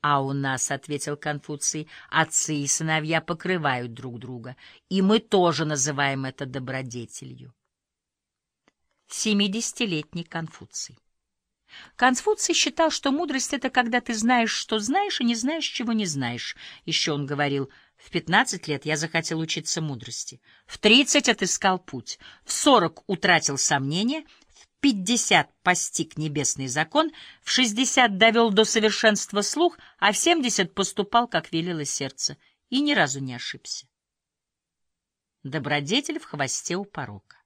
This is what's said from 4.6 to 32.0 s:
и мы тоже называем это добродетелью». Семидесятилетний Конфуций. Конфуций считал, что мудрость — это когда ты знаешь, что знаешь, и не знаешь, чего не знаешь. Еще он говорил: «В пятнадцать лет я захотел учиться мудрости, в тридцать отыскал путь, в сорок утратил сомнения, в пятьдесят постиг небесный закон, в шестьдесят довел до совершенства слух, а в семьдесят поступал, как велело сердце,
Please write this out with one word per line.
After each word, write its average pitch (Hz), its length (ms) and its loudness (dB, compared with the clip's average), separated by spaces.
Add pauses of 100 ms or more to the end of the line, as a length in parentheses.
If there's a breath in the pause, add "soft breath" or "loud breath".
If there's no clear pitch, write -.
и 190 140 2
мы 214 160 6
тоже 170 460 4
называем 139 600 -2
это 131 220 -8
добродетелью». 127 1040 -10 (1600)
Семидесятилетний 202 1160 -2
Конфуций. - 720 -12 (960 loud breath)
Конфуций 285 600 2
считал, 311 360 2
что 277 220 -2
мудрость — 285 420 -2
это 262 160 -2
когда 240 300 2
ты 233 140 -6
знаешь, 226 360 2
что - 300 -4
знаешь, 359 400 -2
и 247 40 0
не 233 120 2
знаешь, 285 280 -4
чего 233 280 -4
не 214 140 0
знаешь. 127 500 -4 (300 loud breath)
Еще 156 280 0
он 147 100 -2
говорил: 139 460 -2 (260 soft breath)
«В - 140 -20
пятнадцать 180 560 0
лет 147 180 -4
я 151 120 0
захотел 160 420 -4
учиться 160 420 -4
мудрости, 131 600 -8 (260 soft breath)
в - 120 -18
тридцать 254 500 6
отыскал 190 500 0
путь, - 400 -12 (260 loud breath)
в - 80 -8
сорок 220 540 4
утратил 165 520 2
сомнения, 180 680 0 (240 soft breath)
в - 180 -20 (140)
пятьдесят 208 680 2 (120)
постиг - 540 -2
небесный 147 500 -4
закон, 160 460 0 (300 loud breath)
в - 80 -10
шестьдесят 240 680 2
довел 226 320 6
до 208 140 6
совершенства 208 800 2
слух, 339 360 0 (200 loud breath)
а 202 120 4
в 208 60 -2
семьдесят 247 580 2
поступал, 208 540 0
как - 240 -4
велело 165 320 -4
сердце, - 540 -6 (320)